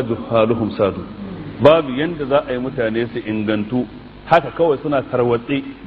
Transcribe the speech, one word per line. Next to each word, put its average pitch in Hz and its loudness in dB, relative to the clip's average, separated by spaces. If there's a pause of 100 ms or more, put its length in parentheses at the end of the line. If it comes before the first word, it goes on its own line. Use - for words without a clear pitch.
جهالهم 113 2
سادوا. 92 0 (580)
Babu 147 6
yanda 147 -2
za 139 2
a - -4
yi 123 -2
mutane 120 -2
su 120 -4 (100)
ingantu 107 -2 (400)
haka - 4
kawai 165 2
suna 147 0
tarwatse 123 0 (240)